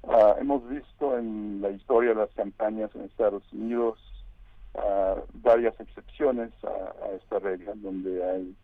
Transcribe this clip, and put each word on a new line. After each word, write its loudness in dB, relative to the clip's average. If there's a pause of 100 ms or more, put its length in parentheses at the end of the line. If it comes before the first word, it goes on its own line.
Ah, 8
hemos -2
visto -4
en -6
la 0
historia 4
de 4
las 0
campañas -4
en -14
Estados 0 (100)
Unidos, -2 (760)
ah, 0 (180)
varias 4
excepciones -4 (120)
a, -8
a -6
esta -6
regla, -6
donde -6
hay, -4